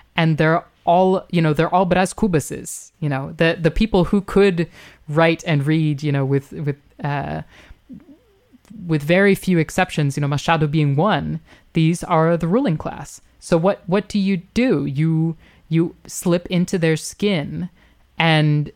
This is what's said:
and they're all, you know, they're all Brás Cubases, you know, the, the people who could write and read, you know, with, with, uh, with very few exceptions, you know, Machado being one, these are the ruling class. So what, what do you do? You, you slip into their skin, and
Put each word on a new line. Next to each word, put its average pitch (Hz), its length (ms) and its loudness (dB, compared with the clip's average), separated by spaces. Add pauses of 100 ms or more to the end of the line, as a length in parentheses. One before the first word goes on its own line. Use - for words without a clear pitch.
(160)
and 160 220 2
they're 160 260 2 (200)
all, 185 460 2
you 170 100 0
know, 156 140 2
they're 165 200 0
all 185 120 2
Brás 180 280 0
Cubases, - 880 -4
you 151 80 -2
know, 143 300 -4
the, 165 220 2
the 160 100 2
people 202 340 2
who 202 160 2
could 185 480 2 (400)
write 165 360 2
and 147 220 0
read, 151 360 0
you 147 100 -2
know, 139 140 0
with, 139 260 -2
with, 147 240 -6 (260)
uh, 143 400 -6 (1400)
with 156 160 -2
very 190 320 4
few 180 240 0
exceptions, 156 580 -2
you 147 40 -4
know, 143 80 -2
Machado 151 380 0
being 147 300 0
one, 156 440 -2 (320)
these 165 320 0
are 165 320 2
the 165 120 -4
ruling 208 280 0
class. - 440 -12 (180)
So - 200 0
what, 190 280 0
what 202 220 0
do 208 100 -2
you 196 200 0 (160)
do? 226 320 2
You, 160 500 0 (320)
you 160 260 0 (120)
slip 175 400 -2
into 180 320 -2
their 160 180 2
skin, 165 760 -4 (480)
and 151 580 2